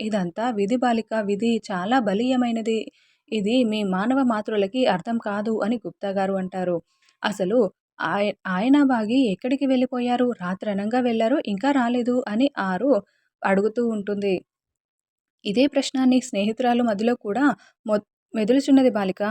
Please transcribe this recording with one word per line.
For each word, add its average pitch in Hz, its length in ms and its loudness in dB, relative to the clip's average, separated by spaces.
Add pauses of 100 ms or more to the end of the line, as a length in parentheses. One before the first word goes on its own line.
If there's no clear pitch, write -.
"ఇదంతా 202 480 -2
విధి 208 280 0
బాలిక, 233 440 0
విధి 202 300 0 (120)
చాలా 202 360 -2
బలీయమైనది. 226 800 0 (520)
ఇది 214 320 0
మీ 214 220 0
మానవ 202 380 0
మాతృలకి 214 640 0
అర్థం 233 340 0
కాదు" 214 400 -4
అని 220 180 -2
గుప్తా 196 340 -8
గారు 190 240 0
అంటారు. 185 420 -2 (460)
"అసలు 202 360 0 (440)
ఆయ-, 196 300 0 (140)
ఆయన 214 360 2
బాగి 240 440 2
ఎక్కడికి 254 400 -2
వెళ్ళిపోయారు? 247 600 0 (100)
రాత్రనంగా 202 640 -4
వెళ్ళారు, 233 380 0 (100)
ఇంకా 208 240 -2
రాలేదు" 247 440 0 (120)
అని 220 200 0 (140)
ఆరు 190 300 0 (500)
అడుగుతూ 208 460 0
ఉంటుంది. 202 460 -2 (1120)
"ఇదే 214 220 2
ప్రశ్న 269 380 -2
నీ 254 160 4
స్నేహితురాలు 240 600 -2
మదిలో 226 320 0
కూడా 226 300 -2 (400)
మొ-, 214 180 0 (300)
మెదులుచున్నది 262 580 4
బాలిక" 202 400 -2